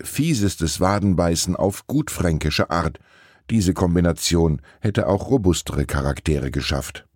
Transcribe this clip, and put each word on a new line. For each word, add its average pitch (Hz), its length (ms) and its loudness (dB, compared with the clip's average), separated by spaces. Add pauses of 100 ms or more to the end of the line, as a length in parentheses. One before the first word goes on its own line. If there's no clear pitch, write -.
fiesestes 104 800 0
Wadenbeißen 90 720 2
auf - 320 -2
gut - 240 -2
fränkische 80 580 0
Art. 80 300 -2 (500)
Diese 95 240 2
Kombination 85 880 2 (200)
hätte - 260 0
auch 101 220 0
robustere 90 560 0
Charaktere 69 680 -2
geschafft. - 540 -6 (100)